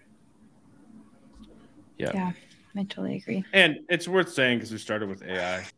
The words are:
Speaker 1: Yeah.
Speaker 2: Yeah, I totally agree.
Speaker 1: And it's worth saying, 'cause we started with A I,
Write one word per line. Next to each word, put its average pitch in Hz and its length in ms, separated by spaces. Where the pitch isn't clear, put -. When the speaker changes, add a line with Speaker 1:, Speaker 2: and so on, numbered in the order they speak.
Speaker 1:
Yeah. - 160
Speaker 2:
Yeah, 185 180
I 202 80
totally 196 340
agree. 196 260
Speaker 1:
And 175 260
it's 175 180
worth 180 240
saying, 123 280
'cause 104 120
we 110 60
started 107 320
with 95 140
A 92 200
I, 92 220